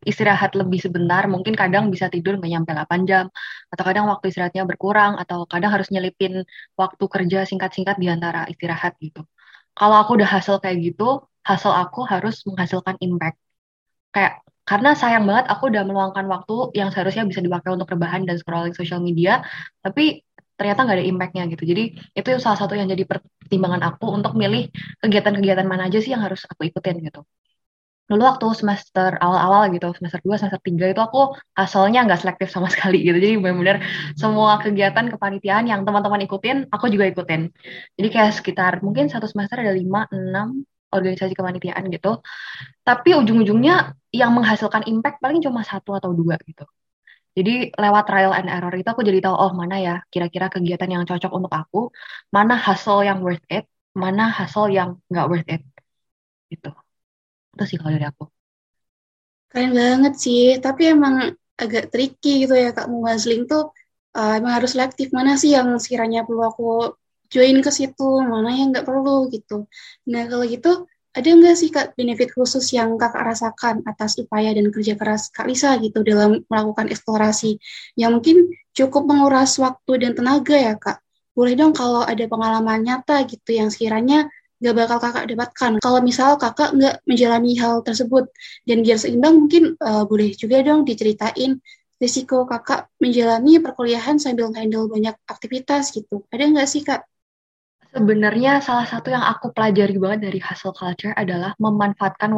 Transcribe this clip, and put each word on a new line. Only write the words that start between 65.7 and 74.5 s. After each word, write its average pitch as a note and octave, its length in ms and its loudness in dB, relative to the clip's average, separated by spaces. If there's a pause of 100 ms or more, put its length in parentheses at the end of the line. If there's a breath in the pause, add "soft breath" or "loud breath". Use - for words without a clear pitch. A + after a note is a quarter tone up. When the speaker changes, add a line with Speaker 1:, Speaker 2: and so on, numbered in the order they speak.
Speaker 2:
sekiranya A3+ 440 -2
perlu A3+ 200 -2
aku A3+ 200 -4 (640)
join C4 320 6
ke C#4+ 80 2
situ, C4+ 400 -4 (120)
mana A3+ 320 -2
yang C4+ 200 0
nggak - 120 -4
perlu C4+ 480 0
gitu. G#3+ 320 -10 (440 loud breath)
Nah A#3 200 -2
kalau A#3+ 160 -2
gitu, E4 400 0 (240)
ada B3+ 160 -2
nggak E4+ 320 10
sih D#4+ 160 0
Kak - 240 -4
benefit B3 320 0
khusus B3+ 400 -2
yang A3+ 240 0
Kakak A#3 320 -2
rasakan A3+ 560 -4
atas G#3+ 400 -6
upaya G#3+ 320 -2